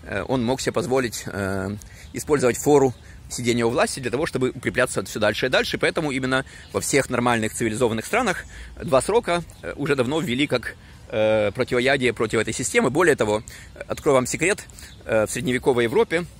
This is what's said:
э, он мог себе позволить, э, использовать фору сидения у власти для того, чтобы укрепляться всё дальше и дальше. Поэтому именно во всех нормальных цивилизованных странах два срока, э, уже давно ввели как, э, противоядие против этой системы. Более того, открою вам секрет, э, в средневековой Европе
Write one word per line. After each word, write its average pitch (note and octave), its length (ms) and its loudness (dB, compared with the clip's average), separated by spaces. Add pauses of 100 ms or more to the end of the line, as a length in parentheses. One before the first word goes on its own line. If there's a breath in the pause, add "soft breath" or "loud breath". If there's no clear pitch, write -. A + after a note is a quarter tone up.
э, G2+ 240 -4
он B2+ 160 0
мог C3 160 -2
себе B2 120 -2
позволить, B2 540 -2
э, G2 500 -4 (360 loud breath)
использовать B2+ 460 0
фору C3+ 340 4 (380 loud breath)
сидения A#2 340 0
у A#2 60 2
власти E3+ 300 -2
для A#2+ 100 -4
того, C#3+ 160 -2
чтобы - 240 -2
укрепляться A#2+ 540 -2
всё - 160 -8
дальше G#2+ 260 2
и - 20 0
дальше. F#3 300 0
Поэтому D#3+ 320 0
именно C3 340 -2 (280 loud breath)
во G2+ 80 0
всех - 280 2
нормальных A#2 460 0
цивилизованных A2 500 0
странах G#3+ 400 -2 (380 loud breath)
два C3 180 4
срока, F3 420 0 (200)
э, E2+ 140 -8
уже C#3+ 200 0
давно C3 240 0
ввели B2+ 260 0
как, - 300 -4 (320 loud breath)
э, G#2+ 440 2
противоядие B2+ 600 2
против A2+ 280 0
этой A2 120 -2
системы. F#3 380 0
Более D#3 260 4
того, G#2+ 260 2 (460 loud breath)
открою C3+ 280 2
вам B2 100 4
секрет, E3+ 380 -2 (420 loud breath)
э, G#2+ 200 2
в - 40 -8
средневековой B2 540 2
Европе D#3+ 400 0 (160)